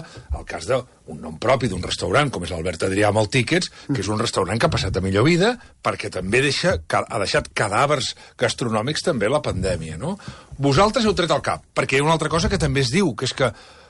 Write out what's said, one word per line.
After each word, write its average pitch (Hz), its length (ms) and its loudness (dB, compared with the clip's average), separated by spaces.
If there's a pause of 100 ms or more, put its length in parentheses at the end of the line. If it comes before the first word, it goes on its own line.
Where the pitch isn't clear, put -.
(380)
el - 80 -12
cas 87 240 -8
d'un 120 500 -4
nom - 220 -12
propi 127 240 2
d'un 90 160 -4
restaurant, 101 480 0
com 87 160 -6
és 87 80 -6
l'Albert 85 320 -4
Adrià 101 240 2
amb 101 140 2
el 101 40 -2
Tickets, 151 440 0 (180)
que 117 140 -2
és 98 100 -4
un 107 80 0
restaurant 101 340 0
que 160 140 2
ha - 20 0
passat - 240 -2
a 92 60 0
millor 98 240 4
vida, 180 300 4 (260)
perquè 107 320 -4
també 98 320 0
deixa, 165 300 0 (100)
ca-, 101 240 0
ha 117 80 -4
deixat 123 400 -2
cadàvers 123 560 0 (240)
gastronòmics 120 640 -2
també 127 260 0
la 147 140 2
pandèmia, 90 560 -4
no? 156 160 -6 (480)
Vosaltres 196 480 4
heu 185 80 0
tret 160 160 2
el 139 80 0
cap, 87 320 -4
perquè 135 240 0
hi 143 60 2
ha - 20 2
una 165 80 4
altra 156 160 0
cosa 170 180 0
que 190 140 0
també 139 240 2
es 117 80 -2
diu, 175 240 2
que 131 80 -2
és - 80 -4
que 127 160 2 (400)